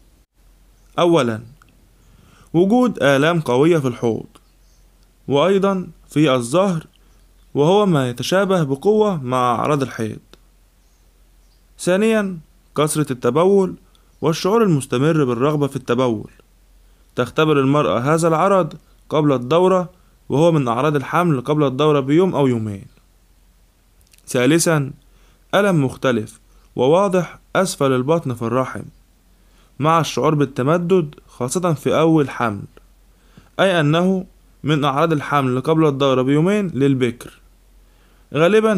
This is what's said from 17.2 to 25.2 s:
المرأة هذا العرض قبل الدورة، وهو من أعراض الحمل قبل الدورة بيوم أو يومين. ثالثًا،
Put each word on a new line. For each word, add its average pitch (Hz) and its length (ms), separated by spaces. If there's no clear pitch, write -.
المرأة 135 380
هذا 160 300
العرض 175 460
قبل 147 240
الدورة، 170 580
وهو 160 240
من 139 160
أعراض 139 280
الحمل 151 440
قبل 151 240
الدورة 143 360
بيوم 156 340
أو 139 120
يومين. 107 380
ثالثًا، 143 640